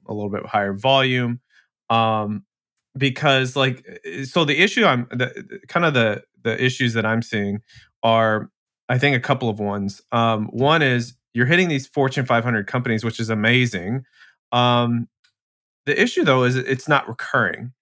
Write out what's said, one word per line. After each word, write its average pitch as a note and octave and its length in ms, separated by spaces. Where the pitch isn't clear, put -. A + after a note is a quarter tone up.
a A2 80
little G#2 160
bit G2+ 160
higher G2+ 260
volume. B2+ 680
Um, G#2+ 540
because, C3 600
like, C3 300
eh, F2 180
so D#3 220
the C#3+ 120
issue G3+ 280
I'm, B2 240
the, B2 160
the, - 420
kind F3 160
of D#3 80
the, A2+ 300
the A2+ 200
issues B2+ 320
that A2 100
I'm A2+ 160
seeing G#2 400
are, A2+ 480
I B2+ 80
think, C#3 200
a B2 40
couple B2 300
of G#2+ 100
ones. G2+ 400
Um, A2+ 340
one C#3+ 340
is B2 340
you're A#2+ 120
hitting F3 220
these C#3 180
Fortune C3+ 380
five A#2 180
hundred A2 240
companies, A#2+ 380
which A2+ 160
is A2+ 80
amazing. A2+ 760
Um, A#2+ 580
the C#3+ 120
issue, B3 240
though, C3 220
is B2 100
it's B2+ 320
not C#3+ 220
recurring A#2 720